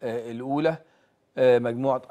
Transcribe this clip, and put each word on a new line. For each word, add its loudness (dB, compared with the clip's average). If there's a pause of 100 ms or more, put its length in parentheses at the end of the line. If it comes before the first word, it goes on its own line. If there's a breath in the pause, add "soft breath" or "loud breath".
آه، -8
الأولى، -2 (640 soft breath)
آه، 6
مجموعة -2